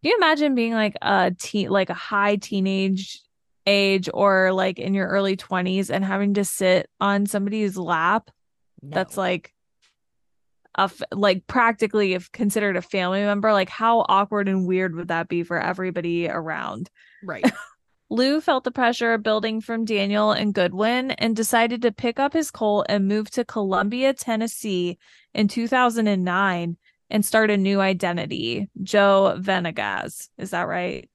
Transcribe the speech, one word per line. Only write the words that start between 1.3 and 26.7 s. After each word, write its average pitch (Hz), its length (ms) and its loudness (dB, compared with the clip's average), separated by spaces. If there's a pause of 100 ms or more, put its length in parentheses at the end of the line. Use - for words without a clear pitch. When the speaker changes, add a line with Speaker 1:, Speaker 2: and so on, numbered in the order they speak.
Speaker 1:
teen, - 320 -4
like, 190 200 2
a 180 40 -4
high 208 420 0
teenage 190 840 -2 (460)
age 196 460 2
or, 190 400 4
like, 190 260 0
in 196 160 -2
your 196 120 0
early 196 300 0
twenties 185 540 -2
and 185 140 -2
having 196 300 0
to 202 120 0
sit 185 420 2 (100)
on 202 280 0
somebody's 202 500 -2
lap? 175 540 0 (500)
Speaker 2:
No. 143 140 -16
Speaker 1:
That's, 190 240 -4
like, 185 340 -4 (1200)
a 190 80 2
f-, - 180 -6 (100)
like, 196 340 2
practically 214 680 2
if 180 180 -8
considered 202 460 -2
a 180 40 -6
family 185 400 -2
member. 202 300 0
Like, 190 160 2
how 226 400 2
awkward 202 400 2
and 190 180 0
weird 185 300 0
would 170 120 -10
that 165 200 -4
be 175 160 -2
for 170 160 -4
everybody 170 680 -2
around? 160 600 -8 (320)
Speaker 2:
Right. 185 220 -10
<laughs> 240 100 2 (560)
Speaker 1:
Lou 269 320 0
felt 269 220 0
the 254 60 -4
pressure 233 460 0
building 220 460 -2
from 226 240 -4
Daniel 208 460 2
and 208 200 0
Goodwin 214 600 0
and 226 220 -2
decided 226 460 0
to 233 120 2
pick 233 280 -4
up 277 140 0
his 330 160 0
Colt 208 400 0
and 196 180 2
move 214 220 -2
to 247 140 -2
Columbia, 208 680 0
Tennessee 214 840 -2 (340)
in 208 160 2
two 233 180 -2
thousand 233 420 2
and 196 140 2
nine 180 540 0 (320)